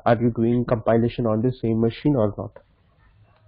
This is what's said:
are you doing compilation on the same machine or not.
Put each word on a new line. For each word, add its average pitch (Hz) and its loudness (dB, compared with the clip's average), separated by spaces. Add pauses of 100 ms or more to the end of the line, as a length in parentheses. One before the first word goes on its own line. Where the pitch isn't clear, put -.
are 113 4
you 120 2
doing 120 0
compilation 117 0
on 110 0
the 123 0
same 113 -2
machine 113 0
or 107 0
not. 101 -10 (960)